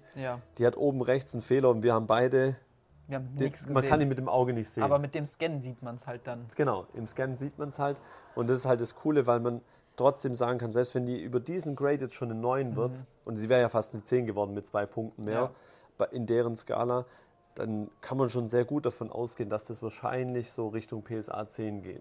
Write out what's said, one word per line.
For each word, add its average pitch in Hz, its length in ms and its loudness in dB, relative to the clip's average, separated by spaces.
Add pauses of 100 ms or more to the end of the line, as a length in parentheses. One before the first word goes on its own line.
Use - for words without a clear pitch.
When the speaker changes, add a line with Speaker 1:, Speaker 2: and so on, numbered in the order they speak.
(160)
Speaker 1:
Ja. 127 240 -6 (180)
Speaker 2:
die 120 80 4
hat 123 100 6
oben 135 260 2
rechts 127 320 2
einen 120 80 -4
Fehler 131 280 6
und 113 140 4
wir 117 100 6
haben 113 140 2
beide 127 480 4 (520)
Speaker 1:
Wir 135 100 -6
haben 131 80 -6 (100)
Speaker 2:
den, 147 120 0
Speaker 1:
nichts - 200 -8
Speaker 2:
man 139 80 -4
kann 131 80 6
Speaker 1:
gesehen. 151 180 4
Speaker 2:
ihn 139 80 4
mit 131 80 0
dem 131 120 -4
Auge 127 240 4
nicht 113 160 -2
sehen. - 140 -2
Speaker 1:
Aber 143 140 4
mit 143 160 -2
dem 151 120 -4
Scannen 151 360 -4
sieht 123 220 -12
man's 120 240 -12
halt 120 180 -12
dann. 120 200 -8 (100)
Speaker 2:
Genau, 117 380 2
im 113 120 -8
Scannen 131 320 -4
sieht 139 220 -8
man's 147 200 -6
halt. 143 220 -2 (340)
Und 120 140 0
das 127 100 4
ist 123 60 -6
halt 127 160 4
das - 140 -4
Coole, 147 320 2
weil 120 120 4
man 120 220 -2 (360)
trotzdem 135 380 2
sagen 120 220 0
kann, 117 160 -4
selbst 123 220 2
wenn 123 100 0
die 123 160 -4
über 120 180 -2
diesen 156 360 -4
Grade 143 260 0
jetzt 127 140 -6
schon 117 160 -6
eine 113 80 -6
neun 123 380 0
wird, 127 220 -2
Speaker 1:
Mhm. 131 60 -16 (200)
Speaker 2:
und 117 100 -6
sie 110 140 -4
wäre 127 120 8
ja 117 80 4
fast 113 240 0
eine 107 100 -10
zehn 123 220 2
geworden 101 280 -2
mit 101 120 -6
zwei 104 200 -2
Punkten 110 400 -8
mehr 107 80 -2
Speaker 1:
Ja. 127 180 0 (460)
Speaker 2:
bei, 110 100 2
in 120 200 -6
deren 117 280 2
Skala, 123 500 -2 (500)
dann 107 440 -4
kann - 180 -6
man 131 120 2
schon 117 180 -2
sehr 120 160 2
gut 147 220 -2
davon 117 260 -4
ausgehen, 117 380 -6
dass 107 160 -4
das 113 180 -10
wahrscheinlich 123 720 -4
so 113 160 -4
Richtung 110 320 -8
P 113 160 -8
S 104 100 -6
A 104 220 -8
zehn 104 340 -6
ge-, 92 180 -12